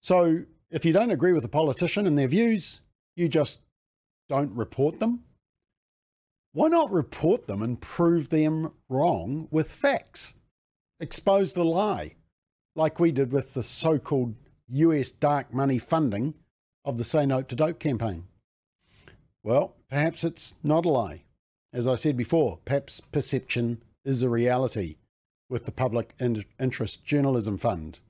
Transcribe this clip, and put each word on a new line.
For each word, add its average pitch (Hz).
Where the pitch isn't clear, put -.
So 175
if 160
you 165
don't 220
agree 170
with 147
a 117
politician 160
and 156
their 139
views, 214
you 170
just 143
don't 139
report 135
them? 240
Why 320
not 320
report 170
them 101
and 117
prove 170
them 160
wrong 139
with 151
facts? -
Expose 196
the 175
lie, 165
like 156
we 170
did 131
with 135
the 127
so-called 135
U 151
S 143
dark 143
money 135
funding 139
of 127
the 117
Say 147
No 131
to -
Dope 156
campaign. 107
Well, 120
perhaps 156
it's -
not 160
a 170
lie. 104
As 120
I 127
said 143
before, 120
perhaps -
perception 120
is 131
a 127
reality 117
with 123
the -
Public 117
In-, 117
Interest 131
Journalism 127
Fund. 85